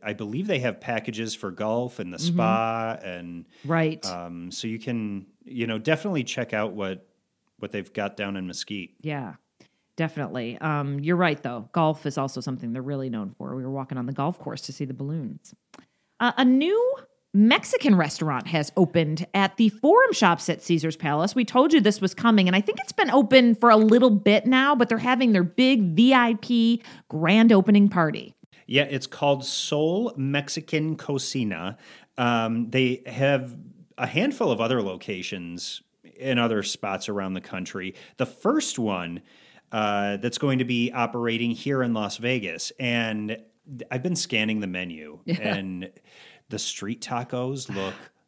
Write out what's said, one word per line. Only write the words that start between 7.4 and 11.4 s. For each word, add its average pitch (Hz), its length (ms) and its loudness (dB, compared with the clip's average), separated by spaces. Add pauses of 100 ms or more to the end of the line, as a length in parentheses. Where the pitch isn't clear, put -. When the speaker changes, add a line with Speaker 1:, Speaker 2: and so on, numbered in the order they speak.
Speaker 1:
what - 140 -12
they've 98 200 -10
got 101 240 -6
down 101 200 -6
in 92 100 -8
Mesquite. 90 540 -10
Speaker 2:
Yeah. 139 340 -8 (640)
Definitely. 123 640 -6
Um, 143 380 -4
you're 160 180 0
right, 170 240 0